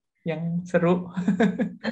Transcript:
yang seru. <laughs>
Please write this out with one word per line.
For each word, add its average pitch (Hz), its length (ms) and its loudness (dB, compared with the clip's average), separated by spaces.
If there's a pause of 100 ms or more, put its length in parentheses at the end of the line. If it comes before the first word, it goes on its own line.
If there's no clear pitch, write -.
(260)
yang 170 400 -2
seru. 175 480 2
<laughs> - 0 - (800)